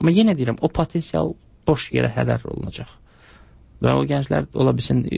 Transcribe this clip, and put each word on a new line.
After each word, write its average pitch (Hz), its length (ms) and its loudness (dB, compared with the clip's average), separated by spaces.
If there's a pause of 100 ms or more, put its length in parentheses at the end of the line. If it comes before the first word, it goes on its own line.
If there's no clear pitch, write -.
Amma 165 140 4
yenə 214 200 4
deyirəm, 123 260 -2
o - 120 0
potensial 160 640 -4 (320)
boş 151 260 0
yerə 123 200 0
hədər 120 360 -2
olunacaq. - 420 -10 (920)
Və 127 120 4
o 135 120 2
gənclər 143 440 -2
ola 131 240 2
bilsin, 123 300 0 (140)